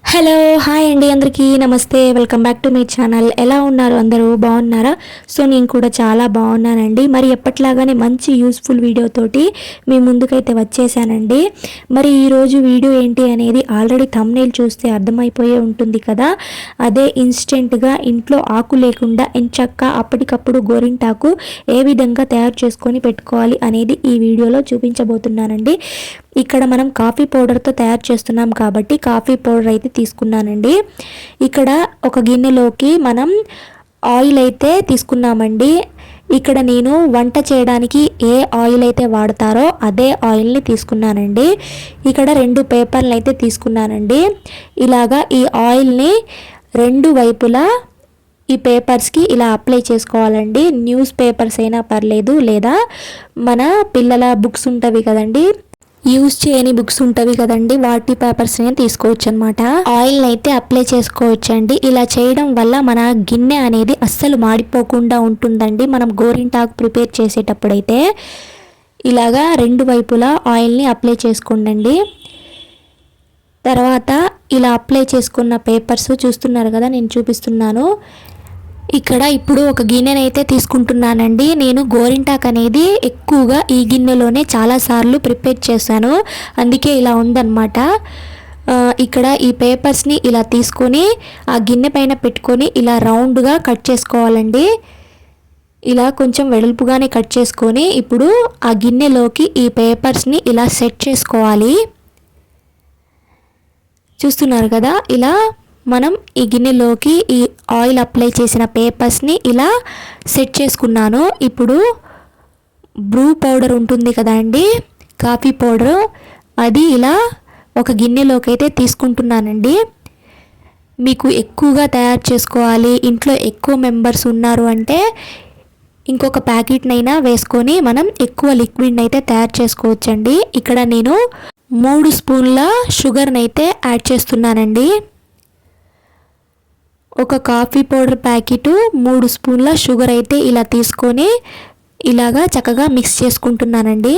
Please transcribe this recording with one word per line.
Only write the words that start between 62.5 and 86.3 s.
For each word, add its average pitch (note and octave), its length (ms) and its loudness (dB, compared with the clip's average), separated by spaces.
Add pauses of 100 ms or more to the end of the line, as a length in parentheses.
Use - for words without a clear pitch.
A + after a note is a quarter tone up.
వల్ల A#3 260 2
మన A#3+ 200 2 (300)
గిన్నె B3 280 2
అనేది A3+ 380 0 (100)
అస్సలు C#4+ 300 0
మాడిపోకుండా A#3 840 0
ఉంటుందండి. A3 640 0
మనం B3+ 280 0
గోరింటాకు A#3+ 640 -2
ప్రిపేర్ A#3 340 -2
చేసేటప్పుడైతే G#3 840 -2 (1080)
ఇలాగా B3 400 2 (100)
రెండు B3 300 2
వైపులా A#3+ 460 0 (160)
ఆయిల్ని A#3 480 0
అప్లై A#3 240 0
చేసుకోండండి. A3 760 -2 (1700)
తర్వాత B3+ 460 0 (420)
ఇలా B3+ 200 2
అప్లై C4 320 0
చేసుకున్న A#3+ 500 -2 (140)
పేపర్స్ A3+ 420 -2 (140)
చూస్తున్నారు A#3+ 520 -2
కదా, A#3 120 0
నేను B3 240 -2
చూపిస్తున్నాను. A3+ 720 -2 (1080)
ఇక్కడ B3+ 280 -2 (140)
ఇప్పుడు C#4 340 0
ఒక C4 120 -2
గిన్నెనైతే C4 680 0
తీసుకుంటున్నానండి. A#3+ 1040 2
నేను C4+ 260 2 (140)
గోరింటాకు C4 540 0
అనేది A#3 360 2 (200)
ఎక్కువగా C4 540 0 (120)
ఈ B3+ 140 2
గిన్నెలోనే B3+ 580 2 (100)
చాలాసార్లు A#3+ 680 2
ప్రిపేర్ B3+ 480 -2
చేశాను, A3+ 460 0 (460)